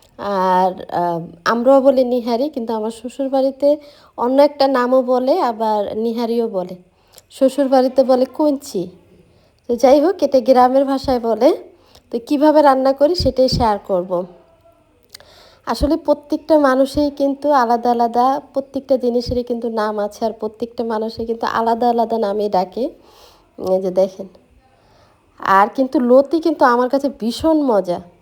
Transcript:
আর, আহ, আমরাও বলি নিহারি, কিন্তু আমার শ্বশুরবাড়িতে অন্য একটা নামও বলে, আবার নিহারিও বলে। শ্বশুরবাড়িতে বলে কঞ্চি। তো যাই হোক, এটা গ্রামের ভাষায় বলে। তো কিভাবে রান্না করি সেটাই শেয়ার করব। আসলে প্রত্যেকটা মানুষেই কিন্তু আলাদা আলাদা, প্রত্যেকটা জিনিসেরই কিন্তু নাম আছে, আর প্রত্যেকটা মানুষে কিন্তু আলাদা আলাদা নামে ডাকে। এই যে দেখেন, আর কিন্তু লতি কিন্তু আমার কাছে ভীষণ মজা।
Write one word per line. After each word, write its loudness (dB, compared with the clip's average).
আর, 0
আহ, -2
আমরাও 2
বলি 4
নিহারি, -2
কিন্তু -8
আমার -4
শ্বশুরবাড়িতে -2
অন্য 0
একটা 4
নামও 2
বলে, 0
আবার -2
নিহারিও -4
বলে। -8
শ্বশুরবাড়িতে 0
বলে 2
কঞ্চি। -4
তো -2
যাই 6
হোক, 0
এটা 2
গ্রামের 4
ভাষায় -2
বলে। 0
তো -4
কিভাবে 2
রান্না 4
করি 0
সেটাই 0
শেয়ার 0
করব। -4
আসলে 0
প্রত্যেকটা -2
মানুষেই 2
কিন্তু -2
আলাদা 2
আলাদা, 0
প্রত্যেকটা -4
জিনিসেরই -2
কিন্তু -6
নাম -4
আছে, -6
আর -4
প্রত্যেকটা -8
মানুষে -6
কিন্তু -6
আলাদা 0
আলাদা 0
নামে -2
ডাকে। -2
এই 0
যে -4
দেখেন, -2
আর 2
কিন্তু -2
লতি 2
কিন্তু 0
আমার 2
কাছে -2
ভীষণ -2
মজা। -2